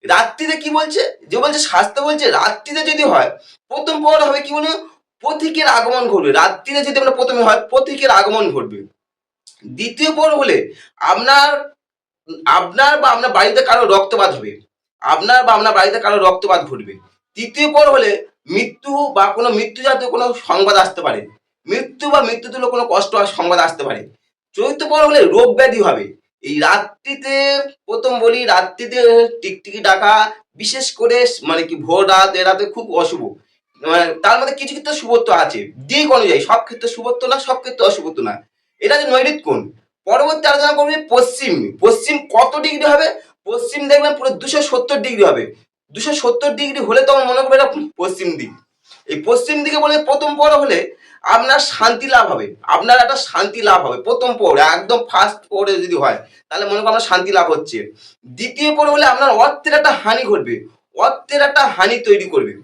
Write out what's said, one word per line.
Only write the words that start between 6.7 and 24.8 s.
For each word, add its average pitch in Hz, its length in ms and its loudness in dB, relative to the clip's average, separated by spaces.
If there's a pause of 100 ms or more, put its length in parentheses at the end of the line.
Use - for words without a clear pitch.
যদি 277 140 -2
আমরা 262 120 2
প্রথমে 247 320 -2
হয়, 214 180 4 (100)
পথিকের 269 400 0
আগমন 202 420 2
ঘটবে। 107 300 -8 (840)
দ্বিতীয় 233 460 -4
পর 302 240 2
হলে - 360 0 (240)
আপনার, 277 800 2 (720)
আপনার 196 540 2
বা 269 80 2
আপনার 247 220 0
বাড়িতে 208 320 2
কারো 233 240 2
রক্তপাত 196 480 2
হবে, 104 260 -14 (400)
আপনার 220 440 2
বা 240 80 4
আপনার 214 220 2
বাড়িতে 202 260 2
কারো 208 180 0
রক্তপাত 185 440 2
ঘটবে। 107 300 -12 (420)
তৃতীয় 285 380 -4
পর 294 180 4
হলে 220 360 0 (240)
মৃত্যু 277 580 -4
বা 196 180 2
কোনো 226 220 -2
মৃত্যু 226 340 -4
জাতীয় 262 280 0
কোনো 240 240 -2
সংবাদ 202 420 0
আসতে - 260 0
পারে, 107 240 -4 (400)
মৃত্যু 262 440 -6
বা 285 120 4
মৃত্যু 226 300 -6
তুল্য 247 160 -4
কোনো 240 200 -2
কষ্ট 196 260 0
আর 202 120 2
সংবাদ 175 320 0
আসতে 160 260 0
পারে। 107 240 -8 (440)
চতুর্থ 285 320 -4